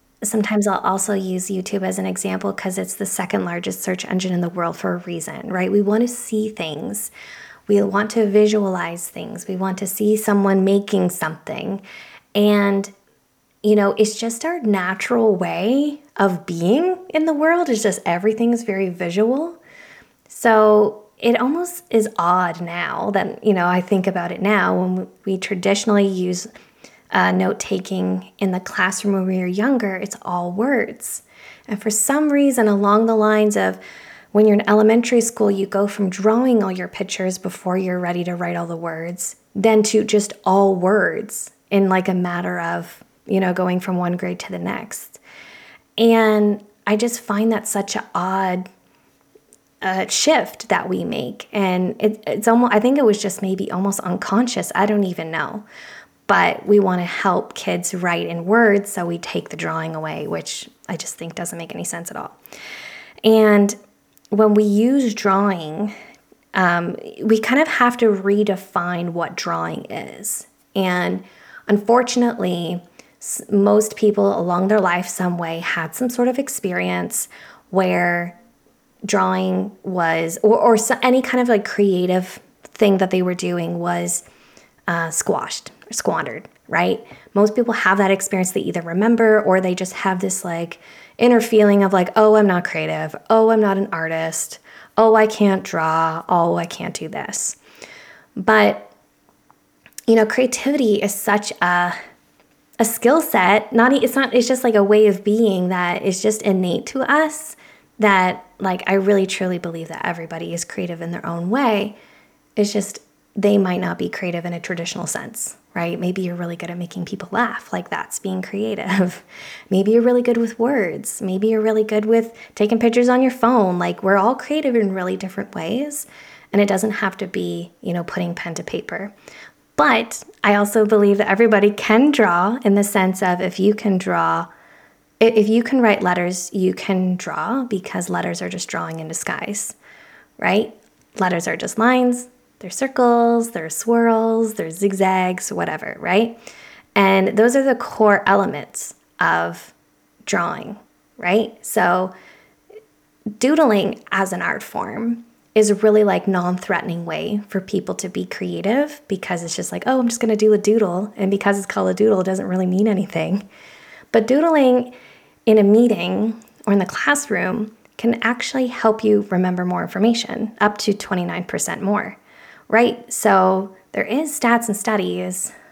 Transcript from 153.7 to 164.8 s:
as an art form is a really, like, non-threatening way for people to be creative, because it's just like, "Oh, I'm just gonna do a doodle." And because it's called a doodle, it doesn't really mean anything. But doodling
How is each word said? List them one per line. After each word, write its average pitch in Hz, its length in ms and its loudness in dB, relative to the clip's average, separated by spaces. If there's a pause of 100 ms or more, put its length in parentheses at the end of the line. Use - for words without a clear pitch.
as 190 180 -2
an 180 100 -6
art - 220 -4
form 233 600 -8 (280)
is 214 160 4
a 202 60 4
really, 214 300 4
like, 185 220 0
non-threatening 180 800 -2
way 165 440 -4
for 190 100 -4
people 185 360 -6
to 185 140 -8
be 185 160 -6
creative, 196 840 -4
because 185 340 -6
it's 165 120 -8
just 175 180 -8
like, 180 120 -8
"Oh, 262 140 2
I'm 240 80 2
just 226 140 -4
gonna 220 140 2
do 214 180 6
a 202 40 4
doodle." 208 600 0
And 196 120 0
because 202 280 0
it's 196 100 -8
called 190 220 -2
a 185 40 0
doodle, 202 280 2
it 180 40 0
doesn't 190 220 -4
really 185 180 -2
mean 190 220 2
anything. 190 600 -2 (640)
But 226 160 2
doodling 262 640 4 (520)